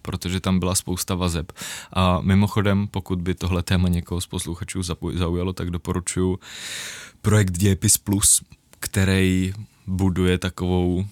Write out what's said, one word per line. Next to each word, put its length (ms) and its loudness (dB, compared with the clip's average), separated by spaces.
protože 380 -6
tam 200 0
byla 160 0
spousta 400 -4
vazeb. 360 -2
A 280 4
mimochodem, 680 2
pokud 340 -4
by 120 -2
tohle 300 -2
téma 240 2
někoho 340 0
z 60 -8
posluchačů 540 -6
zapu-, 360 -6
zaujalo, 360 0
tak 160 -6
doporučuji 680 -2
projekt 300 4
Dějepis 460 2
Plus, 440 2
který 760 2
buduje 500 2
takovou 760 0